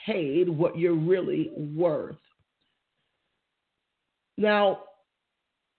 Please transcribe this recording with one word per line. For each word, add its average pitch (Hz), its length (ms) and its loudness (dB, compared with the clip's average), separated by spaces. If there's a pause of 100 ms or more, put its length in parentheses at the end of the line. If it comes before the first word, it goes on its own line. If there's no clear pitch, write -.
paid 180 420 0
what 170 300 0
you're 175 160 2
really 156 560 0 (260)
worth. 156 400 -2 (2250)
Now, 208 460 2 (960)